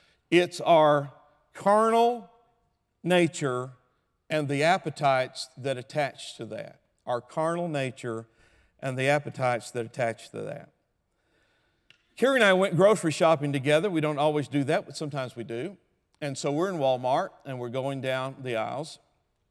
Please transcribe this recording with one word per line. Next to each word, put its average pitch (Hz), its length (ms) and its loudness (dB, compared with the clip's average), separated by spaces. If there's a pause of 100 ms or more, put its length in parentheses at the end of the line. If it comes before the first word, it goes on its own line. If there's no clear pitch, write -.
(300)
It's 175 300 4
our 147 520 6 (420)
carnal 226 760 2 (720)
nature 147 680 0 (600)
and 156 180 -2
the 143 140 -2
appetites 147 840 0 (100)
that 131 180 -4
attach - 600 -8
to 117 100 -12
that. 107 340 -14 (260)
Our 120 140 -4
carnal 165 480 -4
nature 120 580 -6 (540)
and 131 180 -6
the 135 80 0
appetites 135 680 -2
that 117 140 -6
attach 113 440 -6
to 110 120 -10
that. 110 280 -12 (1500)
Carrie 269 200 2
and 233 80 6
I 196 80 8
went 185 240 2
grocery 185 360 4
shopping 147 400 2
together. 147 360 2
We 165 120 -2
don't 151 180 -2
always 151 300 0
do 139 160 -2
that, 160 220 -2
but 143 100 -16
sometimes 139 400 -8
we 117 80 -10
do. 131 320 -8 (440)
And 143 160 -8
so 147 140 -4
we're 165 180 0
in 180 100 -4
Walmart, 131 500 0 (160)
and 131 160 -10
we're 123 80 -8
going 131 320 -6
down 131 420 -6
the 123 140 -4
aisles. 123 420 -8 (520)